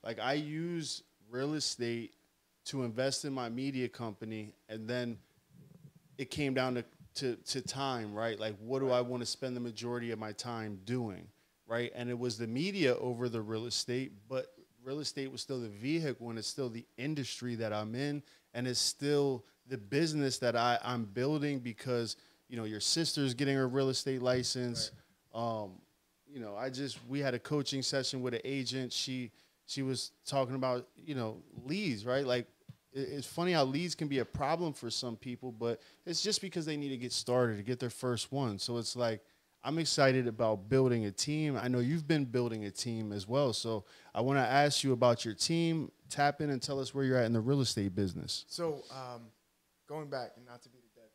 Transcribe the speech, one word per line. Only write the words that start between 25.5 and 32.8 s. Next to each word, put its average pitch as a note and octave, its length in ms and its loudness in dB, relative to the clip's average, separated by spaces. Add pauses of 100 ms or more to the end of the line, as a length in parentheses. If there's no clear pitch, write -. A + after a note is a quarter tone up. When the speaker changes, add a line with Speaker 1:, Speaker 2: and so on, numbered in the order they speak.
Speaker 1:
you C#3+ 120 -14
know, G#2 160 -8
I B2+ 120 -2
just, C3 380 -6
we C3+ 140 -4
had C3+ 120 2
a A#2+ 60 -2
coaching C#3 420 0
session C3 400 0
with B2 120 0
an A2+ 100 -2
agent. C3 480 -2
She, B2+ 400 -4 (340)
she - 160 -4
was C3 300 -2 (140)
talking C3+ 300 2
about, B2+ 300 0 (120)
you D3+ 180 -6
know, A2 260 -2 (240)
leads, C#3+ 400 -2
right? C3+ 220 2
Like, B2 180 2 (460)